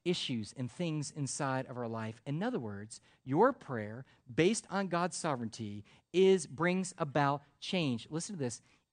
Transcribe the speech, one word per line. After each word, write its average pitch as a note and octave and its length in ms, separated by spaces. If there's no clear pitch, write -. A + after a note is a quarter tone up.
issues B2+ 540
and B2+ 120
things D#3 460
inside C3+ 520
of B2 100
our A#2+ 100
life. A2+ 380
In D3+ 180
other A#3 160
words, G#2 400
your F#3 300
prayer, A2+ 520
based E3+ 360
on G3 180
God's E3+ 280
sovereignty, A2 680
is, F#3+ 340
brings F3 520
about C#3+ 440
change. D3 500
Listen E3 260
to E3+ 40
this. B2 220